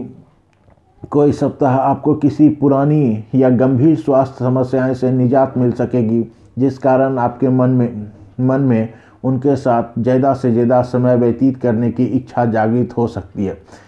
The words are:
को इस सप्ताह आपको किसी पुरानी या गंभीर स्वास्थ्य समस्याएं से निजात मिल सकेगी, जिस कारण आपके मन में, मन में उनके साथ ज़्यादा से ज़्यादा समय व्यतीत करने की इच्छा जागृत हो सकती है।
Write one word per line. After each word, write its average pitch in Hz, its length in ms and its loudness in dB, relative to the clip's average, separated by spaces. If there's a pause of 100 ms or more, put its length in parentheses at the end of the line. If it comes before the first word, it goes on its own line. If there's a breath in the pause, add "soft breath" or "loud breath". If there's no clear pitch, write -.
(1120)
को 147 160 2
इस - 140 0
सप्ताह 131 360 0
आपको 135 380 0
किसी 151 340 2
पुरानी 139 760 0 (100)
या 131 160 4
गंभीर 131 460 2
स्वास्थ्य 131 420 0
समस्याएं 127 560 -2
से 127 160 -2
निजात 131 460 2
मिल 123 160 0
सकेगी, 117 540 -2 (320 soft breath)
जिस 135 200 0
कारण 135 400 0
आपके 123 300 -2
मन 127 220 2
में, 120 420 -2 (280)
मन 131 200 0
में 113 320 0 (320 loud breath)
उनके 131 320 0
साथ 120 260 0 (160)
ज़्यादा 127 360 0
से 127 180 -2
ज़्यादा 123 300 2
समय 123 340 0
व्यतीत 120 400 0
करने 120 340 -2
की 127 140 -2
इच्छा 123 400 -4
जागृत 113 520 -2
हो 117 100 0
सकती 101 400 -8
है। - 160 -10 (260 loud breath)